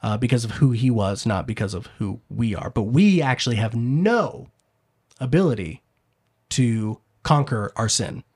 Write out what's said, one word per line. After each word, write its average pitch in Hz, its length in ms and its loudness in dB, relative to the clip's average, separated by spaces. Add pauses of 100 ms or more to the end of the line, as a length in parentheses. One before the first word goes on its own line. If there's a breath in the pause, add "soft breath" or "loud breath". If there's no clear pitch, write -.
uh, 107 140 -2
because 120 280 0
of 107 80 -8
who 131 200 2
he 123 180 2
was, 101 360 -2
not 95 200 0
because 104 280 -4
of - 140 -10 (100)
who 101 300 -6
we 110 260 -2
are. - 160 -8
But 113 140 -2
we 170 380 4
actually 127 340 0
have 110 180 -2
no 147 760 0 (720)
ability 127 640 0 (680)
to 113 500 0 (220)
conquer 135 540 0
our 110 120 -2
sin - 360 -4 (120)